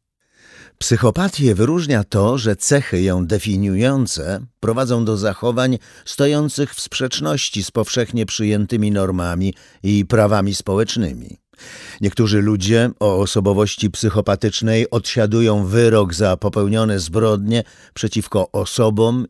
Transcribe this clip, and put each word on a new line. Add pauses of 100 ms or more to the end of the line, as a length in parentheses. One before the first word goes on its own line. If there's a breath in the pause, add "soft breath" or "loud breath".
(800 loud breath)
Psychopatię
wyróżnia
to,
że
cechy
ją
definiujące (200)
prowadzą
do
zachowań (260 loud breath)
stojących
w
sprzeczności
z
powszechnie
przyjętymi
normami (280 soft breath)
i
prawami
społecznymi. (640 loud breath)
Niektórzy
ludzie (100)
o
osobowości
psychopatycznej
odsiadują
wyrok
za
popełnione
zbrodnie (300 loud breath)
przeciwko
osobom